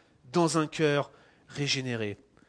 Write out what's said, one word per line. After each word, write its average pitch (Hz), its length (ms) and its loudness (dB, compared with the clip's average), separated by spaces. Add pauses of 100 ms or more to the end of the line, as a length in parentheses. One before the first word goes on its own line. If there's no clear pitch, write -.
(320)
dans 165 260 2
un 156 80 2
cœur 143 440 0 (380)
régénéré. 127 680 -4 (300)